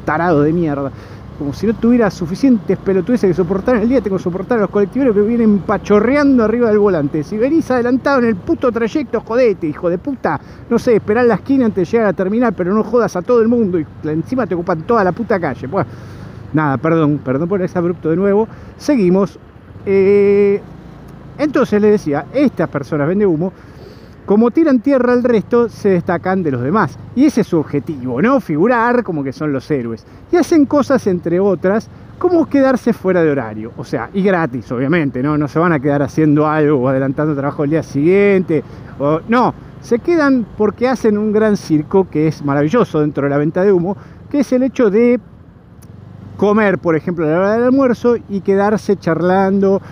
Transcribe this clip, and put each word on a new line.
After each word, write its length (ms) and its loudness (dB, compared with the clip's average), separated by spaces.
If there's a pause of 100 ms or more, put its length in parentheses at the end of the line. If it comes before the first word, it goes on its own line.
tarados 400 2
de 80 0
mierda. 380 -2 (480)
Como 140 -6
si 120 -6
no 80 2
tuviera 380 2
suficientes 680 0
pelotudeces 540 0
que 20 2
soportar 440 0
en 40 0
el 80 0
día, 100 2
tengo 180 -2
que 40 -6
soportar 380 -2
a 20 0
los 80 0
colectiveros 460 0
que 80 4
vienen 420 2
pachorreando 800 2
arriba 260 2
del 80 4
volante. 460 0
Si 120 -8
venís 360 0
adelantado 480 0
en 60 2
el 100 0
puto 360 -2
trayecto, 500 -4
jodete, 440 0
hijo 240 -4
de 80 0
puta. 420 -4 (300)
No 80 2
sé, 200 2
esperá 240 0
en 80 4
la 60 2
esquina 300 0
antes 220 0
de 40 -12
llegar 140 2
a 60 2
la 20 0
terminal, 420 0
pero 200 -2
no 80 2
jodas 320 0
a 80 -4
todo 180 2
el 60 2
mundo 320 0
y 80 -4 (160)
encima 420 -4
te 80 -6
ocupan 300 -4
toda 200 2
la 100 0
puta 260 -4
calle. 260 -6
Bueno, 240 -4 (640)
nada, 240 0
perdón, 480 0
perdón 240 -2
por 140 -2
ese 160 -4
abrupto 320 -2
de 60 0
nuevo. 300 0 (300)
Seguimos. 600 2 (440)
Eh, 760 2 (800)
entonces 400 0
les 120 4
decía, 420 0
estas 340 0
personas 400 -4
vende 160 0
humo, 300 0 (720)
como 240 4
tiran 300 4
tierra 340 2
al 100 2
resto, 460 2
se 200 -2
destacan 520 0
de 80 -2
los 140 -2
demás. 340 0 (180)
Y 100 4
ese 160 2
es 60 0
su 120 0
objetivo, 640 -4
¿no? 160 4
Figurar 640 0
como 200 -4
que 80 -6
son 220 -4
los 160 -6
héroes. 340 -4 (280)
Y 40 2
hacen 300 4
cosas, 400 2
entre 340 0
otras, 500 0 (280)
como 320 2
quedarse 420 2
fuera 300 0
de 80 2
horario. 480 -6
O 60 -10
sea, 320 -6
y 80 0
gratis, 480 -2
obviamente, 500 -2
¿no? 160 0
No 100 -2
se 120 -4
van 140 2
a 60 0
quedar 220 0
haciendo 460 2
algo 320 2
o 80 0
adelantando 480 -2
trabajo 280 -4
el 60 -2
día 140 0
siguiente. 800 0 (340)
O... 300 0
No, 260 2 (260)
se 200 -2
quedan 440 2 (140)
porque 300 0
hacen 320 0
un 120 -2
gran 240 2
circo 540 0
que 180 0
es 160 -4
maravilloso 580 0
dentro 240 -2
de 40 0
la 80 0
venta 260 0
de 80 4
humo, 240 0 (360)
que 80 0
es 140 0
el 100 2
hecho 260 2
de 300 4 (1160)
comer, 420 2
por 180 0
ejemplo, 300 -4
a 40 0
la 100 2
hora 140 0
del 100 0
almuerzo 520 2 (140)
y 120 -4
quedarse 560 0
charlando 840 0 (100)